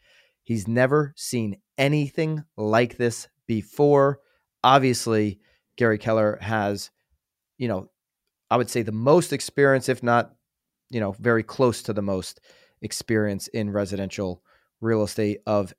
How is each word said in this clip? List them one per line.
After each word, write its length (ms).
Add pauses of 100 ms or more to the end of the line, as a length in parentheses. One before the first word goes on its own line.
(420)
He's 240
never 480
seen 460 (160)
anything 680 (120)
like 400
this 320 (180)
before." 720 (440)
Obviously, 760 (380)
Gary 220
Keller 420
has, 500 (680)
you 100
know, 220 (600)
I 60
would 140
say 100
the 100
most 440
experience, 560
if 120
not, 320 (540)
you 120
know, 120
very 300
close 400
to 100
the 80
most 400 (420)
experience 640
in 220
residential 720 (400)
real 200
estate 440
of 320